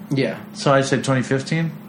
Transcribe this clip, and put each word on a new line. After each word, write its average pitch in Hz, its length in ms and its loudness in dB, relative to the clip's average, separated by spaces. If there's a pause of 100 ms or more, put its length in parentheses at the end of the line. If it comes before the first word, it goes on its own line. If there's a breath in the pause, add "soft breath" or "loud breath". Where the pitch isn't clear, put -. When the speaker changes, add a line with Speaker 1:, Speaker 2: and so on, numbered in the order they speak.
Speaker 1:
Yeah. 135 300 0 (140)
Speaker 2:
So - 200 2
I 135 80 6
said 131 220 0
twenty 131 200 2
fifteen? 156 480 -2 (180)